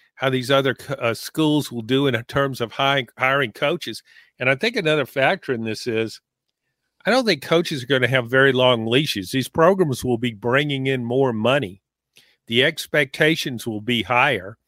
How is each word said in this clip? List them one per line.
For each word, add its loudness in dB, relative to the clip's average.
how -2
these -2
other 2
co-, -10
uh, -2
schools -2
will -8
do 2
in 0
terms -2
of -6
hi-, 0
hiring 0
coaches. -4
And -2
I 4
think -2
another 0
factor 0
in -4
this -6
is -4
I 0
don't 2
think 0
coaches 0
are -12
gonna 2
have 0
very 6
long 4
leashes. 0
These -2
programs 2
will 0
be -2
bringing -2
in -2
more 0
money. -2
The 2
expectations -2
will -6
be -2
higher, 0